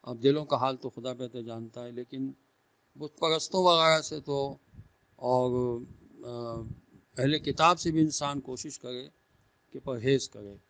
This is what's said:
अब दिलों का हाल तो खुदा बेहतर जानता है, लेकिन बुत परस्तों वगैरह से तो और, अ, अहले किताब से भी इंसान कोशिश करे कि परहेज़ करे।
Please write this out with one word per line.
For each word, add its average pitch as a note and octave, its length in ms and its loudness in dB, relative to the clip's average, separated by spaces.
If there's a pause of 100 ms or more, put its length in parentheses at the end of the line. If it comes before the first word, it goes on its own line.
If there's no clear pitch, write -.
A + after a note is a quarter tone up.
अब B2 100 -8
दिलों C#3+ 280 4
का C#3+ 120 0
हाल C3 180 0
तो B2+ 140 -12
खुदा B2 240 -10
बेहतर B2 280 -10
जानता A2+ 400 -12
है, A#2+ 100 -12
लेकिन C3 440 -8 (640)
बुत D3 140 -10
परस्तों E3 540 0
वगैरह D#3+ 360 8
से D3+ 180 -8
तो C#3 400 -4 (600)
और, B2+ 320 2 (760)
अ, A#2+ 60 -12 (880)
अहले C#3+ 200 2
किताब D#3+ 380 4
से E3 140 -2
भी D#3+ 100 4
इंसान C#3+ 380 0
कोशिश C3 380 -10
करे B2+ 340 -12 (600)
कि C#3 60 -10
परहेज़ B2+ 500 0
करे। G2+ 300 -16 (100)